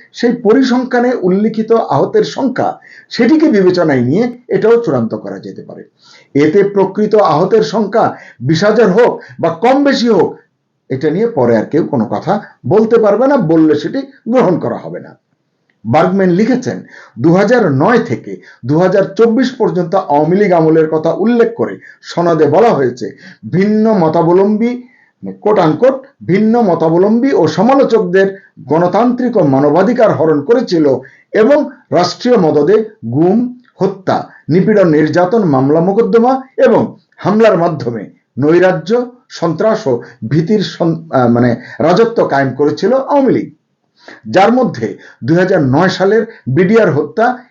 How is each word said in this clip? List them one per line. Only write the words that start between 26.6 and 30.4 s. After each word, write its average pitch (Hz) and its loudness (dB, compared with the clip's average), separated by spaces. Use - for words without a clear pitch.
ও 170 2
সমালোচকদের 196 0
গণতান্ত্রিক 202 0
ও 180 2
মানবাধিকার 170 2
হরণ 147 0